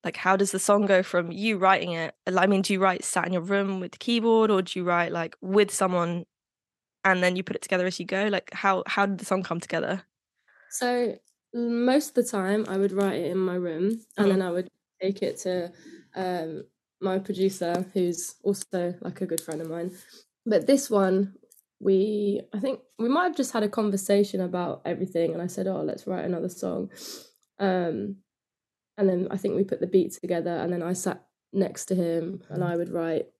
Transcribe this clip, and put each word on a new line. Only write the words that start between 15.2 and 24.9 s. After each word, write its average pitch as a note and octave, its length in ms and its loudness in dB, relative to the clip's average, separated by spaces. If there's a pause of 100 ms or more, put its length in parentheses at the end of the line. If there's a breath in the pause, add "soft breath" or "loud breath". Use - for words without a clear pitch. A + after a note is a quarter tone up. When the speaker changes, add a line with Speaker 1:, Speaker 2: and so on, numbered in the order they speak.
Speaker 2:
it - 200 -2
to, F3+ 300 -4 (440 loud breath)
um, F3 480 -6 (380)
my F#3+ 180 0
producer, F#3+ 720 -2
who's F3 500 -2
also, F3+ 580 -2
like, - 200 -8
a F#3+ 40 -2
good E3 160 -4
friend D#3+ 200 -8
of E3 80 -8
mine. E3+ 220 -6 (540 loud breath)
But G#3 220 4
this C#4 220 4
one, G3 460 4 (440)
we, G3+ 600 2 (120)
I G#3+ 60 -4
think C4 200 -2 (180)
we A3+ 120 0
might E4 160 4
have E4+ 100 0
just - 180 0
had A3 100 2
a G#3 60 2
conversation G3+ 720 2
about F3+ 440 -4
everything, E3+ 480 -2